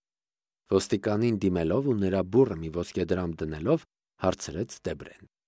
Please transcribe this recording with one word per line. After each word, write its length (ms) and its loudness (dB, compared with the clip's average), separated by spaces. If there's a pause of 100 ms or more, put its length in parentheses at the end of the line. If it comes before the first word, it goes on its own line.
(720)
ոստիկանին 680 2
դիմելով 460 2
ու 140 0
նրա 240 2
բուռը 360 4
մի 120 -8
ոսկե 340 -4
դրամ 300 -2
դնելով, 520 -2 (340)
հարցրեց 580 -4
Դեբրեն։ 520 -10 (180)